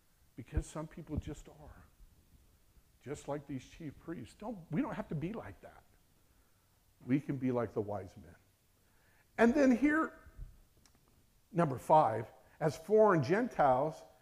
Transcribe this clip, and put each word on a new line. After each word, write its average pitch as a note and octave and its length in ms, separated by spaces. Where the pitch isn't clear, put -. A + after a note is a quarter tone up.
Because - 300
some D#3 200
people D#3 320
just - 300
are. D3+ 360
Just C3 240
like D3 200
these C3+ 180
chief D3+ 200
priests. - 400
Don't, A3 180
we F#3 140
don't A3 100
have D#3 140
to F3+ 80
be D3+ 180
like G2+ 280
that. - 200
We B2+ 140
can C#3+ 160
be B2+ 160
like A#2+ 220
the A#2 80
wise G2+ 300
men. - 140
And A#3 160
then C4+ 220
here, D4+ 360
number D3 260
five, A#2 500
as D3+ 160
foreign G#3 480
Gentiles, D3+ 720